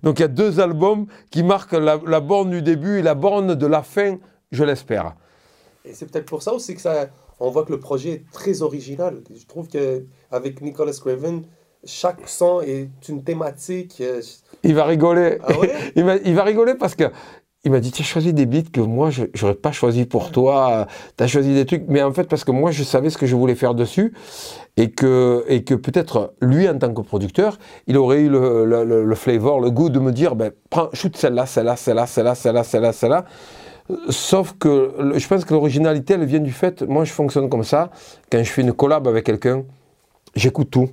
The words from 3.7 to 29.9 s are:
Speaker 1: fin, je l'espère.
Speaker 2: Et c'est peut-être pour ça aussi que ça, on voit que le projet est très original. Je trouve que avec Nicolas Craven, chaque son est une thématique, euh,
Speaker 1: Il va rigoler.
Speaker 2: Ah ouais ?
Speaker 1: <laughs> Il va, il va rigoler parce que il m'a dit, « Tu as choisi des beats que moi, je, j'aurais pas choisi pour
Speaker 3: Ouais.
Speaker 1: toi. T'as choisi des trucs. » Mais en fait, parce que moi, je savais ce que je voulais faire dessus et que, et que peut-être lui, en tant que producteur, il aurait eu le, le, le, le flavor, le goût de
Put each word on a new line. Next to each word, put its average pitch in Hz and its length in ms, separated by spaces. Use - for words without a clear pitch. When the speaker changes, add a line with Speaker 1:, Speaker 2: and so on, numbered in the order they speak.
Speaker 1:
fin, 196 360
je 127 120
l'espère. 104 520
Speaker 2:
Et 117 80
c'est 160 180
peut-être 151 140
pour 151 180
ça 214 100
aussi 233 220
que - 60
ça, 151 260
on 127 100
voit 147 160
que 165 60
le 135 80
projet 139 320
est 156 200
très 190 300
original. 139 600
Je 113 120
trouve 165 220
que 131 380
avec 135 300
Nicolas 147 320
Craven, 147 500
chaque - 420
son 180 340
est 135 280
une 143 140
thématique, 165 760
euh, 123 200
Speaker 1:
Il 156 120
va 151 100
rigoler. 170 580
Speaker 2:
Ah 151 160
ouais ? 196 120
Speaker 1:
<laughs> - 120
Il 165 80
va, 185 140
il 190 180
va 196 80
rigoler 226 320
parce 220 200
que 160 100
il 143 60
m'a 135 80
dit, « 120 140
Tu - 80
as 147 40
choisi 165 280
des 147 120
beats 156 280
que 123 80
moi, 117 280
je, 123 140
j'aurais 101 220
pas 151 160
choisi 123 340
pour 110 200
Speaker 3:
Ouais. - 60
Speaker 1:
toi. 127 560
T'as 123 120
choisi 139 260
des 139 120
trucs. » 160 220
Mais 143 160
en 139 80
fait, 175 160
parce 151 160
que - 80
moi, 143 200
je 147 120
savais 139 260
ce 156 80
que 139 80
je 127 100
voulais 123 200
faire 120 180
dessus 180 400
et 110 160
que, 127 560
et 123 160
que 135 100
peut-être 120 680
lui, 143 260
en 156 100
tant 123 160
que 110 80
producteur, 107 560
il 135 100
aurait 135 240
eu 147 80
le, 127 360
le, 117 180
le, 113 220
le 110 100
flavor, 127 460
le 120 100
goût 151 180
de 135 100